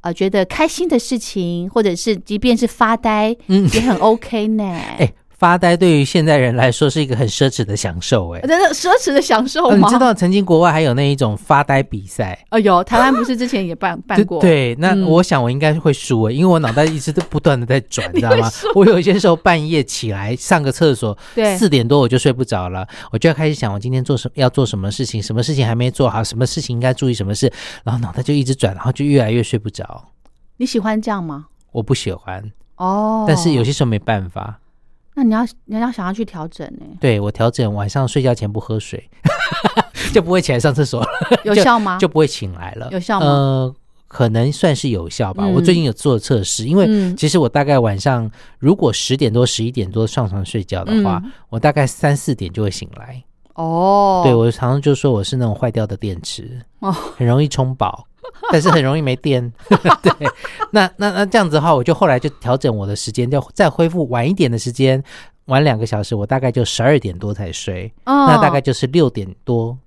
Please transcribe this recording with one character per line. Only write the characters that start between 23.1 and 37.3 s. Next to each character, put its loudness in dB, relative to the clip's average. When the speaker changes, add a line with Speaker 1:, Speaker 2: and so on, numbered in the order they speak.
Speaker 2:
就 4
要 2
开 -2
始 0
想 -4
我 -6
今 -6
天 -2
做 0
什-， -6
要 2
做 0
什 -4
么 -4
事 -6
情， -6
什 -6
么 0
事 -2
情 2
还 0
没 0
做 0
好， -4
什 -6
么 2
事 -6
情 -6
应 -4
该 0
注 -2
意 0
什 -4
么 -4
事， 0
然 -2
后 -4
脑 -6
袋 -6
就 -2
一 0
直 -2
转， -2
然 -14
后 0
就 -4
越 4
来 0
越 0
睡 -2
不 -6
着。 -16
Speaker 1:
你 -4
喜 -2
欢 -2
这 -6
样 -4
吗？ -10
Speaker 2:
我 -6
不 0
喜 -6
欢。 -12
Speaker 1:
哦。 -2
Speaker 2:
但 4
是 0
有 0
些 -2
时 0
候 0
没 0
办 -4
法。 -12
Speaker 1:
那 2
你 2
要， 0
你 -8
要 -2
想 -8
要 -4
去 -6
调 -10
整 -14
欸。 -18
Speaker 2:
对， 2
我 -4
调 0